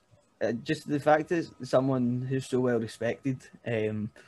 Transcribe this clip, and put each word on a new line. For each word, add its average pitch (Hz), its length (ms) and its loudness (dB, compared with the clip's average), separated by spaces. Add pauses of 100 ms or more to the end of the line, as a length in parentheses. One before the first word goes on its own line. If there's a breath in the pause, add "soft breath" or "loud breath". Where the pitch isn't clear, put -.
(420)
uh, 107 100 2
just 151 360 -4
the 143 120 0
fact 151 300 4
that 170 180 0 (140)
someone 127 680 2
who's 135 180 -2
so 127 140 0
well 123 180 2
respected, 113 600 -4 (280)
um, 107 440 -2 (180 soft breath)